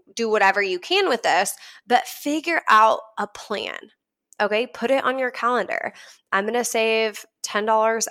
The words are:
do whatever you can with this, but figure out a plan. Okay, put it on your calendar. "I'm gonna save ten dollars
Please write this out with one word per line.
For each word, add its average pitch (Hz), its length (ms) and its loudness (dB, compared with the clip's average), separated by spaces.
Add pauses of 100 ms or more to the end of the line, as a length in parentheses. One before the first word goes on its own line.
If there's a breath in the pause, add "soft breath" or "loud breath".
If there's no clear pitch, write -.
(140)
do 226 140 -2
whatever 202 320 4
you 185 180 -2
can 359 300 0
with 247 140 -2
this, 180 340 0 (300 loud breath)
but - 200 2
figure 311 600 -4
out 220 320 6 (180)
a 202 80 -4
plan. - 640 -10 (500)
Okay, 208 260 0
put 233 240 -6
it 269 120 2
on 262 160 -2
your 254 120 -2
calendar. 240 640 -2 (360 loud breath)
"I'm 196 140 0
gonna 233 180 0
save 220 640 0 (180)
ten 208 220 -4
dollars 220 460 2